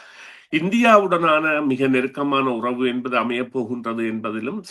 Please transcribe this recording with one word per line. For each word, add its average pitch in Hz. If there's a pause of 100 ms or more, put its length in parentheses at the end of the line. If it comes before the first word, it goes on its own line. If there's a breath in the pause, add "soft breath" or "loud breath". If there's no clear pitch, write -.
(520 loud breath)
இந்தியாவுடனான 170
மிக 135
நெருக்கமான 135
உறவு 123
என்பது 123
அமையப் 120
போகின்றது 113
என்பதிலும், 110